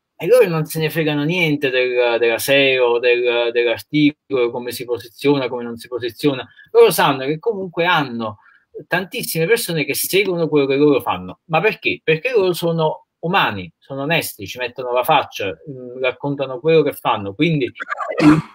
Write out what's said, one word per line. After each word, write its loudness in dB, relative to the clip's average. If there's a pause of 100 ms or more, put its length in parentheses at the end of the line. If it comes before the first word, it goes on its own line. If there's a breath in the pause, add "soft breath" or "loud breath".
(160)
e -8
loro 6
non -2
se -8
ne 0
fregano -2
niente 0
del, 2
della 2
seo, 2
del, 2
dell'articolo, 0
come -8
si -10
posiziona, -2
come -8
non -10
si -18
posiziona. -4 (240 loud breath)
Loro 8
sanno 0
che -2
comunque -4
hanno -2 (480 soft breath)
tantissime -4
persone 0
che -4
seguono 0
quello 2
che 0
loro 4
fanno. -6
Ma 0
perché? -2
Perché -2
loro 2
sono -2 (140)
umani, -2
sono -12
onesti, -4
ci -14
mettono -6
la 0
faccia, 0
mm, -12
raccontano -4
quello 4
che 0
fanno. -4
Quindi 0
il, 0 (120)